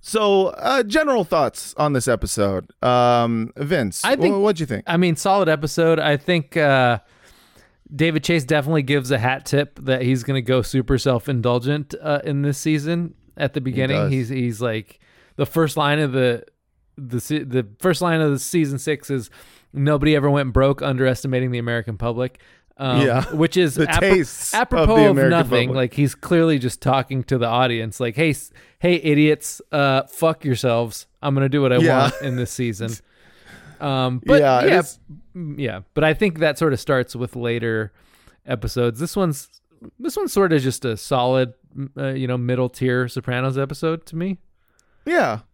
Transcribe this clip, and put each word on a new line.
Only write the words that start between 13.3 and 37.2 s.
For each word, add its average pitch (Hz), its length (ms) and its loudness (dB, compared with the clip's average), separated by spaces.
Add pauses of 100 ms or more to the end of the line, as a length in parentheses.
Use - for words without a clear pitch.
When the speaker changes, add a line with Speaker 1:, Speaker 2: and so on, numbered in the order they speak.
Speaker 2:
At 139 180 -4
the 147 60 -2
Speaker 1:
He 127 60 -8
Speaker 2:
beginning, 131 320 -2
Speaker 1:
does. 151 140 0
Speaker 2:
he's, 131 180 -2
he's 120 320 -4
like, 110 380 -6 (360)
the 147 100 -2
first 160 320 0
line 147 220 0
of 143 120 0
the, 123 320 0 (540)
the 123 240 -6
se-, 151 220 -4
the 127 240 -2 (120)
first 180 220 0
line 170 180 0
of 151 120 2
the 139 80 -2
season 139 400 -2
six - 320 -6
is, 127 180 -4 (440)
"Nobody 147 420 2
ever 143 140 2
went 139 240 0
broke 139 280 2
underestimating 131 680 0
the 123 80 -4
American 117 380 -4
public." 120 420 -4 (400)
Um, 127 260 0
Speaker 1:
Yeah. 127 180 2 (100)
Speaker 2:
which 160 240 0
is 170 180 2
Speaker 1:
The 156 120 2
Speaker 2:
apro-, 165 120 2
Speaker 1:
tastes 185 540 0
of 214 80 0
Speaker 2:
apropos 226 360 2
Speaker 1:
the 214 80 8
Speaker 2:
of 202 60 6
Speaker 1:
American 135 260 4
Speaker 2:
nothing. 123 320 2
Speaker 1:
public. 127 60 -4
Speaker 2:
Like, 127 200 -2
he's 143 200 2
clearly 165 440 2
just 120 220 -4
talking 131 440 0
to 135 120 0
the 117 100 0
audience. 117 520 -2
Like, 120 160 -4
"Hey, 156 160 2
s-, - 200 -8 (280)
hey, 175 160 2
idiots, 151 680 2 (100)
uh, 139 320 2
fuck - 400 -2
yourselves. 117 640 0 (160)
I'm 143 140 -2
gonna 135 140 2
do 143 120 2
what 131 100 4
I 123 60 4
Speaker 1:
Yeah. 139 240 4
Speaker 2:
want 139 120 2 (100)
in 131 120 -4
this 123 160 -4
season." 113 400 -6 (880)
Um, 131 460 -2
but - 160 6
Speaker 1:
Yeah, 131 220 6
it - 60 4
Speaker 2:
yeah, 190 100 6
Speaker 1:
is. - 200 -6 (360)
Speaker 2:
mm, 156 240 -10
yeah. 107 220 -6 (120)
But 147 100 2
I 156 120 4
think 175 240 0
that 156 180 0
sort 156 160 2
of 117 60 -2
starts 131 360 -2
with 120 200 -8